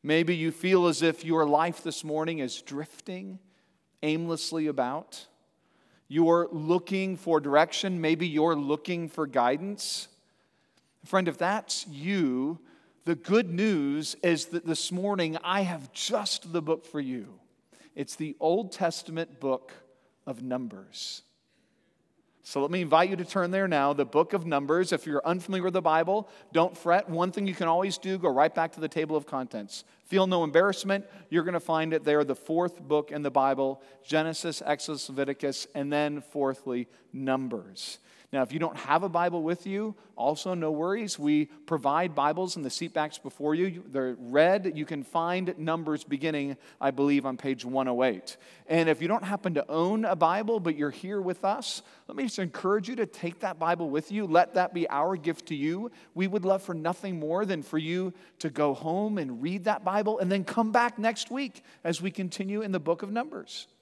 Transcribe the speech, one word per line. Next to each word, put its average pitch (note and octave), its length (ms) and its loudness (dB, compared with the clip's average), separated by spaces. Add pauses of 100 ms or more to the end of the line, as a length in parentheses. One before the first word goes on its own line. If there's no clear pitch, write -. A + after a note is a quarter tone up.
Maybe E3 320 2
you D#3+ 160 0
feel F#3 340 4
as D#3 160 2
if E3 220 2
your D#3+ 200 4
life D#3+ 380 2
this D#3+ 220 -8
morning D#3 340 -4
is B2+ 240 -6
drifting F#3 800 -12 (640)
aimlessly D#3+ 640 -2
about. C3+ 580 -4 (800)
You're E3 460 4
looking F3 640 0
for D#3+ 240 2
direction. E3 600 4
Maybe D#3+ 280 0
you're D#3 280 2
looking D3+ 520 -2
for D3+ 180 -4
guidance. D3 800 0 (1000)
Friend, F#3+ 220 0
if D#3+ 120 -2
that's F#3+ 500 -2
you, D3+ 720 -2 (440)
the E3+ 100 0
good F#3 360 2
news D#3 720 0
is E3 240 2
that E3+ 200 -6
this D#3 240 -2
morning F3+ 540 0
I F#3+ 180 0
have E3 300 -4
just G3+ 600 0
the E3+ 100 0
book D#3+ 220 0
for D3+ 160 -6
you. A#2+ 380 -6 (560)
It's - 220 -8
the D#3 240 -6
Old F#3 320 2
Testament E3 680 -4
book C3 340 -2 (540)
of B2 160 -8
Numbers. A#2+ 800 -8 (1200)
So - 160 -4
let C#3+ 100 0
me F3+ 120 0
invite D#3+ 260 6
you F#3+ 80 -2
to F3 80 -4
turn F3+ 280 -2
there F#3+ 140 2
now, C#3+ 260 4
the C#3+ 120 2
book D3+ 280 2
of F3 140 0
Numbers. D#3+ 460 2
If - 140 -2
you're C#3+ 180 -2
unfamiliar F3+ 400 -2
with F3+ 100 -2
the F3+ 80 2
Bible, E3 460 2 (240)
don't E3 240 4
fret. F3 320 2
One F3 240 0
thing G3+ 140 -2
you F#3 80 -2
can E3+ 140 0
always F3+ 300 2
do, F#3+ 200 -4
go F3 100 2
right D3+ 240 6
back E3 200 0
to - 80 -14
the D#3 80 -4
table D#3 280 -2
of D3+ 100 -2
contents. B2 580 -8 (220)
Feel F#3+ 200 4
no F3+ 160 2
embarrassment. G3 640 2 (240)
You're D#3+ 160 2
gonna F3 160 -2
find D#3+ 320 0
it D3+ 120 0
there, D3 200 6
the C3+ 100 0
fourth E3+ 460 -2
book D3 320 0
in D3 100 -4
the C#3+ 80 0
Bible, C3+ 500 2 (240)
Genesis, D#3 600 -2
Exodus, D3 440 -4
Leviticus, C#3 640 -4
and C#3+ 180 -4
then D3 280 0
fourthly, C3 680 -4 (240)
Numbers. B2+ 840 -4 (340)
Now, C3+ 80 0
if B2 100 0
you D#3+ 80 -6
don't D#3+ 200 -4
have D#3 240 2
a G3 80 -4
Bible F3 320 0
with E3+ 240 -4
you, G#3 280 -6 (220)
also D3+ 380 -2
no D#3+ 160 -2
worries. F#3+ 480 -2
We D3 260 2
provide D3+ 720 0
Bibles D#3 420 0
in D#3+ 60 -6
the C3 80 -4
seat - 240 -8
backs D3+ 240 -2
before D3 360 -2
you. F3+ 320 -2
They're C3 320 -2
red. E3 560 4
You D3+ 120 -4
can D3 160 -6
find F3 560 -2
Numbers D#3 440 -2
beginning, C#3+ 540 -2 (240)
I C3+ 120 2
believe, C#3 340 2
on C3 100 -4
page C3 260 -4
one C3 260 -2
oh B2 140 2
eight. G#2+ 360 0 (280)
And E3 220 4
if D#3 140 2
you E3 60 0
don't A3 140 2
happen G3 300 -2
to C#3+ 180 0
own F#3+ 360 2
a F#3 100 2
Bible, G3+ 440 2
but E3 160 0
you're D3 120 0
here F#3+ 320 -6
with F3+ 240 -4
us, A3 380 -2 (260)
let - 80 -12
me C4+ 60 -4
just A#3 160 -4
encourage F#3+ 500 -2
you B3 80 -6
to A3 80 0
take E3+ 360 -8
that F#3 180 -4
Bible E3 320 0
with D3+ 200 -2
you. G3+ 160 -2
Let F3 280 6
that F3+ 180 2
be E3+ 160 -2
our D#3+ 280 0
gift D#3 320 -4
to D#3+ 60 -4
you. E3+ 360 -2 (240)
We F3+ 120 0
would F#3 200 -2
love F#3+ 160 4
for F#3 120 -6
nothing F3 460 -4
more D#3+ 240 0
than F3+ 180 -2
for - 140 -6
you F3 380 -2 (240)
to A#2+ 100 -6
go D3 240 2
home F#3+ 460 -2
and B2+ 240 -6
read F3+ 220 -4
that G#3 200 0
Bible G#3 360 0
and F#3 120 2
then G3 120 0
come A3 280 0
back A#3+ 260 2
next A3 320 -2
week C4 320 -6 (220)
as E3 160 0
we F#3 100 -2
continue G3 520 -4
in G3+ 100 -4
the F#3 80 0
book E3 220 0
of G3+ 100 -8
Numbers. A#3 540 -8 (160)